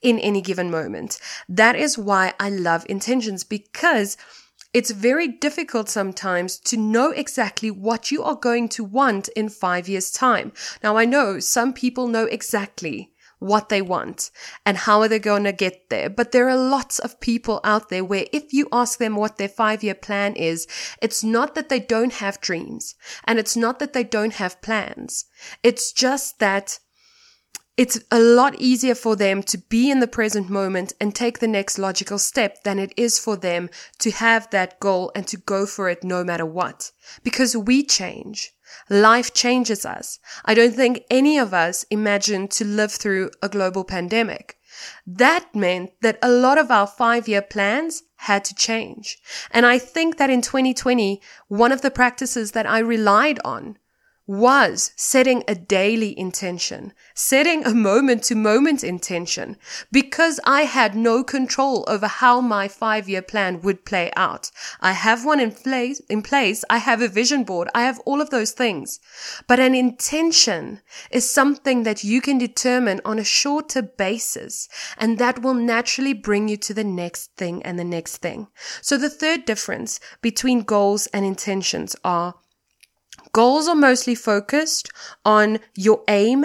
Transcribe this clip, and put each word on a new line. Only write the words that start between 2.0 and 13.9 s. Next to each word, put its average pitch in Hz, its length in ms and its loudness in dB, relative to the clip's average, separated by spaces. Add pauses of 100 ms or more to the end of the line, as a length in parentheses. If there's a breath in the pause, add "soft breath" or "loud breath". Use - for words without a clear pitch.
I 202 120 -4
love 170 360 0
intentions, 214 580 -4
because 214 760 -2 (540 loud breath)
it's 240 200 2
very 247 340 2
difficult 254 640 -4
sometimes 185 720 -4
to - 160 -4
know 226 340 2
exactly 220 640 -4
what 220 400 -4
you 302 100 -2
are 302 140 -4
going 240 320 0
to 226 160 -8
want 202 460 0
in 214 180 -4
five 180 400 -4
years' 190 240 -4
time. 233 400 0 (280 loud breath)
Now, 214 160 0
I 226 100 4
know 240 340 0
some 247 320 0
people 247 340 -4
know 226 200 -2
exactly 196 840 -6 (280 soft breath)
what 208 280 0
they 196 140 0
want - 480 -6 (340 loud breath)